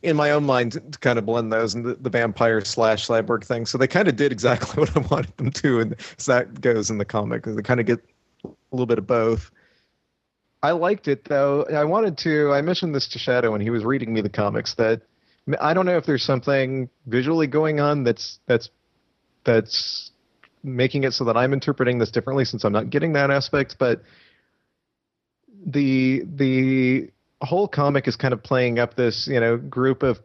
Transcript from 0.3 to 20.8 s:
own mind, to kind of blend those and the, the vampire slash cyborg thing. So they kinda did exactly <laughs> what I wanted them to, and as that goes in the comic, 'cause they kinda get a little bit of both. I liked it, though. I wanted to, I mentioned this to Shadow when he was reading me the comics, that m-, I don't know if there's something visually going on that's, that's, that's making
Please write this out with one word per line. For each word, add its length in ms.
own 120
mind, 280
to 280
kind 180
of 80
blend 260
those 220
and 100
the, 100
the 160
vampire 540
slash 420
cyborg 380
thing. 220
So 120
they 80
kinda 260
did 200
exactly 480
<laughs> 0
what 160
I 40
wanted 360
them 160
to, 280
and 140
as 80
that 340
goes 300
in 80
the 60
comic, 380
'cause 120
they 80
kinda 220
get 160
a 40
little 140
bit 120
of 80
both. 440
I 100
liked 340
it, 200
though. 460
I 120
wanted 340
to, 340
I 80
mentioned 340
this 140
to 100
Shadow 340
when 80
he 100
was 140
reading 280
me 80
the 80
comics, 460
that 280
m-, 140
I 140
don't 120
know 100
if 100
there's 180
something 640
visually 400
going 320
on 240
that's, 440
that's, 240
that's 680
making 400